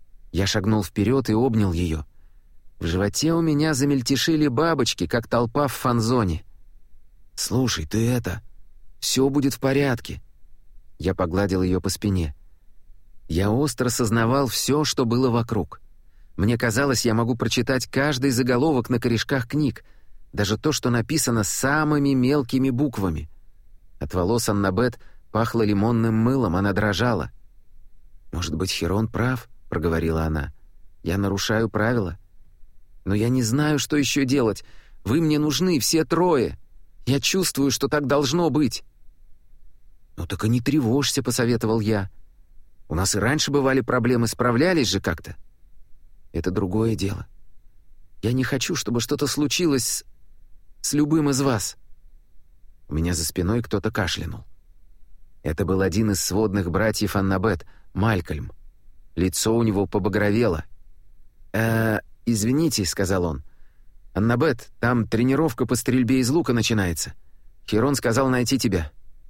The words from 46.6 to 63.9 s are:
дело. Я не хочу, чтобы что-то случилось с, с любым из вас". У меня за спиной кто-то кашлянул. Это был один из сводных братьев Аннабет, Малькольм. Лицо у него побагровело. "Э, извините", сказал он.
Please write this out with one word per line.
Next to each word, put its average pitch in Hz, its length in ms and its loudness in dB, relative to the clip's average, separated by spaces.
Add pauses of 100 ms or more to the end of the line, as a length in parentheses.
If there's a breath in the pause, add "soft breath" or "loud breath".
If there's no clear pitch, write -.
дело. - 320 -4 (960)
Я 117 100 0
не 127 120 0
хочу, 143 320 -2
чтобы 120 240 -2
что-то 143 260 -2
случилось 143 580 0
с, - 200 -4 (840)
с - 40 -2
любым 151 380 2
из 135 100 0
вас". 131 360 0 (1120)
У 71 60 -6
меня 82 180 0
за 82 120 -2
спиной 95 360 0
кто-то 110 300 -2
кашлянул. - 540 -4 (960)
Это 78 220 -2
был 92 160 0
один 98 320 2
из 85 100 -2
сводных 98 480 0
братьев 104 460 0
Аннабет, 95 500 0 (260 soft breath)
Малькольм. 90 600 -2 (640)
Лицо 95 400 2
у 120 60 4
него 101 240 2
побагровело. 104 760 0 (880)
"Э, 113 480 2 (260)
извините", 117 580 2
сказал 92 400 0
он. 73 200 -4 (680)